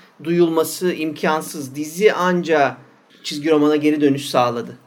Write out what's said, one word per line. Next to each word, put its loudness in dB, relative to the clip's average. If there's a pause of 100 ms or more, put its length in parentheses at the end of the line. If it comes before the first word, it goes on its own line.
(240)
duyulması 2
imkansız. -4
Dizi 0
anca 0 (460)
çizgi -4
romana 4
geri 2
dönüş 2
sağladı. -2